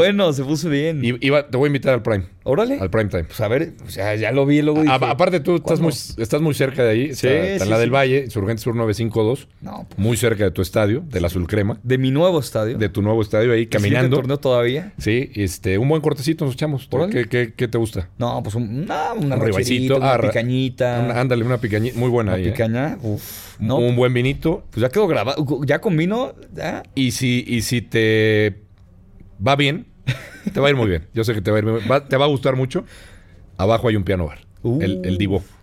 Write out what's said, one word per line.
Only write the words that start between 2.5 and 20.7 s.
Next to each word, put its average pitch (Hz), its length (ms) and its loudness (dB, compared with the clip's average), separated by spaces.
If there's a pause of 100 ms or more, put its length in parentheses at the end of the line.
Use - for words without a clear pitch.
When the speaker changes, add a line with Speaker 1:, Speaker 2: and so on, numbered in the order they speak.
Speaker 2:
Al 90 100 -2
Prime 107 200 0
Time. 87 160 -2
Speaker 1:
Pues - 160 -14
a 107 60 0
ver, 147 260 0 (120)
o - 40 -14
sea, 104 260 -4
ya 110 160 -2
lo 139 140 2
vi, 147 160 4
luego 151 180 2
Speaker 2:
A, 156 40 2
Speaker 1:
dije, 135 120 4 (100)
Speaker 2:
aparte 175 340 2
tú 175 160 0
estás 165 240 0
Speaker 1:
¿cuándo? 160 40 2
Speaker 2:
muy, 160 100 2 (300)
estás 151 180 0
muy 156 140 2
cerca 135 280 0
de 117 60 6
ahí, 113 160 2
está, 143 160 -6
Speaker 1:
Sí, 123 60 2
Speaker 2:
está 165 260 2
en 190 80 -2
Speaker 1:
sí, 98 80 0
Speaker 2:
la 110 80 4
del 117 120 2
Speaker 1:
sí. 120 60 0
Speaker 2:
Valle, 135 300 2
Insurgentes 107 380 -4
Sur 117 120 -2
nueve 113 180 0
cinco 110 300 0
dos, 117 240 0 (140)
Speaker 1:
No, - 260 -14
pues. - 120 -14
Speaker 2:
muy 113 180 2
cerca 110 280 2
de 90 60 2
tu 95 100 -2
estadio, 110 460 0
del 98 160 -2
Azul 87 240 -2
Crema. 104 360 -2
Speaker 1:
De 127 140 0
mi 131 140 2
nuevo 165 280 2
estadio. 113 380 -4
Speaker 2:
De 107 120 0
tu 98 120 -4
nuevo 110 200 2
estadio 110 320 2
ahí, 113 80 2
Speaker 1:
¿El 117 60 0
siguiente 104 200 0
Speaker 2:
caminando. 127 300 2
Speaker 1:
torneo 135 220 -2
todavía? 131 580 0
Speaker 2:
Sí, 120 380 -2
este, 95 420 -2
un 123 100 0
buen 156 140 2
cortecito 151 440 -2
nos 127 100 -2
echamos. 147 360 -4
Speaker 1:
Órale. 170 220 -2
Speaker 2:
¿Qué, 120 160 -2
qué, 120 260 -2
qué 123 120 -2
te 113 100 -2
gusta? 107 400 -4
Speaker 1:
No, 120 260 -4
pues 101 120 -8
un, 120 300 -4
no, 156 280 -4
una 135 220 -2
Speaker 2:
Un 117 60 0
Speaker 1:
rancherita, 110 40 0
Speaker 2:
ribancito. 127 520 2
Speaker 1:
una 135 140 2
Speaker 2:
Ah, 123 60 4
ra-, 110 120 0
Speaker 1:
picañita. 123 760 -2